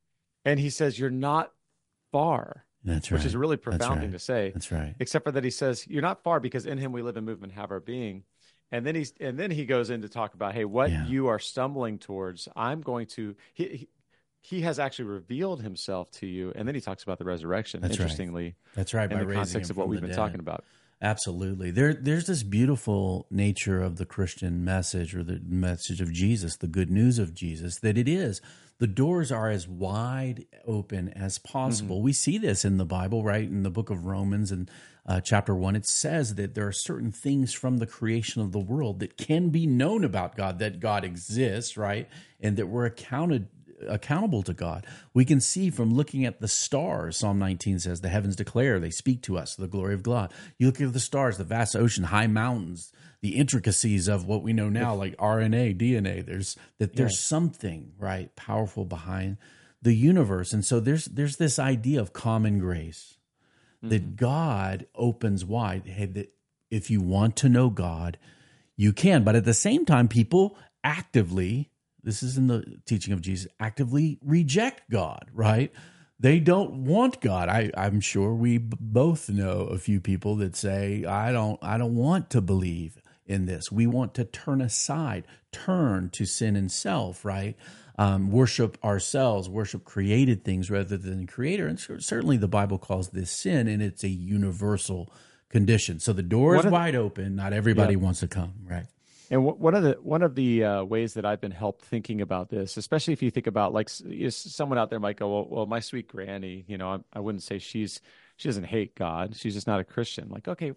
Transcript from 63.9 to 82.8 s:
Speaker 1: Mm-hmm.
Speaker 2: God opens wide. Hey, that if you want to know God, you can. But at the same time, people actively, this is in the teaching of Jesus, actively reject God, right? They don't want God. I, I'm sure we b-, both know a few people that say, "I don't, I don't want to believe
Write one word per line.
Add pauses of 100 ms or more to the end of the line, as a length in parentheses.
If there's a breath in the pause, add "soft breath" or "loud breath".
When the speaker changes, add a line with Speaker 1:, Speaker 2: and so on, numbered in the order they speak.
Speaker 1:
Mm-hmm.
Speaker 2:
God
opens
wide.
Hey,
that (380)
if
you
want
to
know
God, (600 soft breath)
you
can.
But
at
the
same
time,
people (260 loud breath)
actively, (320)
this
is
in
the
teaching
of
Jesus,
actively
reject
God,
right? (480 loud breath)
They
don't
want
God.
I,
I'm
sure
we
b-,
both
know
a
few
people
that
say,
"I
don't,
I
don't
want
to
believe (240 soft breath)